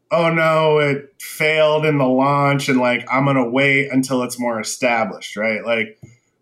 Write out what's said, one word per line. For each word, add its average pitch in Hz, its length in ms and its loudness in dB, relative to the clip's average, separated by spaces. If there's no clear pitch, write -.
"Oh 165 200 2
no, 156 480 2
it 143 420 -2
failed 156 680 0
in 151 100 2
the 131 100 2
launch 139 600 2
and, 131 100 4
like, 123 320 0
I'm 135 140 0
gonna 135 240 2
wait 139 420 0
until 127 320 0
it's 117 160 -8
more 117 220 -4
established," 110 760 -4
right? 107 280 -4
Like, 113 340 -4